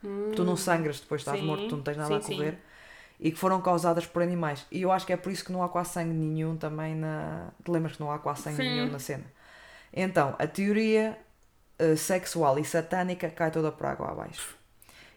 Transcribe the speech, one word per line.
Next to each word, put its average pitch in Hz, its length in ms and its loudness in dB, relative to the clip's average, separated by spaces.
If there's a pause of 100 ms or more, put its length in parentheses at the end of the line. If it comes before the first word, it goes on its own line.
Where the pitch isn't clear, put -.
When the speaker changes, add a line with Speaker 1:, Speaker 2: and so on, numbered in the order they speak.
Speaker 1:
Hum. 202 320 -4
Speaker 2:
Tu 196 80 2
não 180 140 2
sangras 165 420 0
depois 147 220 -4
de - 80 -14
estás 139 100 0
Speaker 1:
Sim. - 80 -2
Speaker 2:
morto, 156 220 -2
tu 240 80 -2
não 143 60 -8
tens 147 140 -2
nada 151 240 0
Speaker 1:
Sim, - 120 -6
Speaker 2:
a - 40 -2
correr. 147 140 0
Speaker 1:
sim. 175 60 -12 (680)
Speaker 2:
E 160 80 2
que 160 60 -12
foram 185 240 2
causadas 170 460 4
por 175 160 0
animais. 170 480 0
E 175 100 -2
eu 185 100 4
acho 185 140 2
que 180 80 0
é 175 40 4
por 185 140 -6
isso 185 140 -6
que - 60 -8
não 180 100 -2
há 175 80 2
quase 175 220 -2
sangue 165 200 -2
nenhum 160 460 0
também 156 380 -4
na, 156 540 -4 (140)
te - 60 -6
lembras 160 260 0
que - 60 -12
não 147 100 -2
há 147 60 -2
quase 147 240 -4
sangue 151 160 -6
Speaker 1:
Sim. - 60 0
Speaker 2:
nenhum - 280 0
na 143 60 -6
cena? 139 280 -6 (680)
Então, 175 460 2
a 147 80 2
teoria, 214 680 2 (640)
eh, 156 180 6
sexual 160 640 2
e 151 80 0
satânica 175 640 0
cai 160 220 0
toda 160 200 0
por - 140 -6
água - 240 -2
abaixo. - 480 -10 (600)